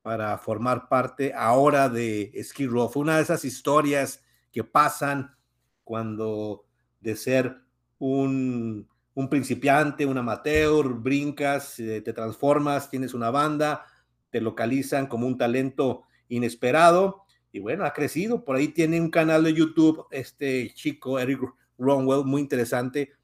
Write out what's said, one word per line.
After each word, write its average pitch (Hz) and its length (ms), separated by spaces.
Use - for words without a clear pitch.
para 107 380
formar 120 500
parte 131 460
ahora 135 560
de 110 420
Skid 131 280
Row. 117 180
Fue 143 140
una 160 140
de 156 80
esas 160 200
historias 143 760
que 110 120
pasan 143 720
cuando 110 800
de 110 140
ser 131 460
un, 131 880
un 135 160
principiante, 139 760
un 131 100
amateur, 147 800
brincas, 139 840
eh, 110 220
te 110 140
transformas, 143 760
tienes 131 240
una 117 180
banda, 147 540
te 113 120
localizan 131 640
como 120 200
un 127 120
talento 131 640
inesperado, 165 960
y - 100
bueno, 151 260
ha 143 80
crecido. 190 500
Por 131 120
ahí 147 120
tiene 165 320
un 165 80
canal 160 340
de 160 120
YouTube, 156 560
este 131 640
chico, 135 440
Eric 127 220
Ronwell, 135 480
muy 139 160
interesante 131 800